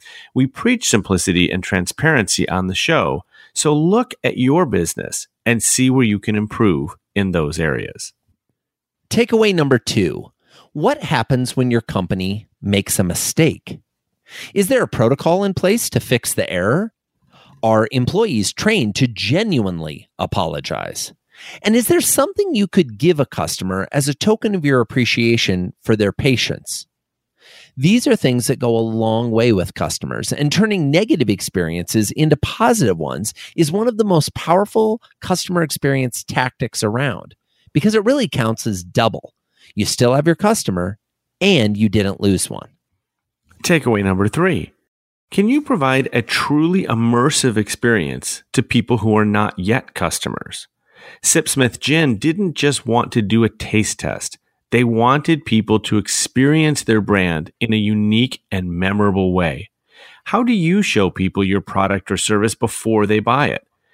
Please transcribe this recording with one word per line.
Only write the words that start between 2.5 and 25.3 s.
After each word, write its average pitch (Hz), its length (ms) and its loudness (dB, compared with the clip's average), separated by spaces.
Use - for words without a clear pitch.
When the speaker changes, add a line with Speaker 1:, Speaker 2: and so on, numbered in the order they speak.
Speaker 1:
the 92 100 -4
show, 95 500 -2
so 151 220 0
look 190 480 0
at - 140 -2
your 139 280 2
business - 640 -4
and 117 160 2
see - 300 2
where 127 140 4
you 104 140 2
can 107 160 -2
improve 104 600 0
in 98 180 0
those 78 280 -2
areas. - 540 -4
Speaker 2:
Takeaway 220 440 2
number 143 240 4
two, 85 540 -2
what 262 300 0
happens 127 520 0
when 127 140 0
your 117 120 2
company 95 680 -4
makes 101 360 0
a 104 60 2
mistake? - 760 -2
Is 190 140 0
there 247 160 2
a 131 40 -4
protocol 143 560 2
in 196 100 0
place 202 380 0
to - 80 0
fix - 340 -2
the - 160 -4
error? 113 440 0
Are 110 280 4
employees 131 640 0
trained 165 420 0
to 131 120 2
genuinely 101 1120 -4
apologize? 73 960 -6
And 214 140 2
is 240 120 2
there 349 140 2
something 381 540 0
you 202 120 0
could 123 300 0
give 151 220 2
a 131 60 2
customer 92 640 -6
as 139 160 -2
a 147 80 -2
token 214 400 0
of 160 100 -2
your 139 140 4
appreciation 117 1000 0